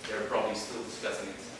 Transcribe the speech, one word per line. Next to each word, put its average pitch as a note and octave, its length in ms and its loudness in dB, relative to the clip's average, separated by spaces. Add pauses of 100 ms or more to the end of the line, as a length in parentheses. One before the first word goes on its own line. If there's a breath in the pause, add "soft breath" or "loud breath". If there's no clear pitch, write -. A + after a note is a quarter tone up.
they're G#2+ 140 0
probably - 340 4
still - 280 -2
discussing - 460 -2
it, - 120 -8 (180)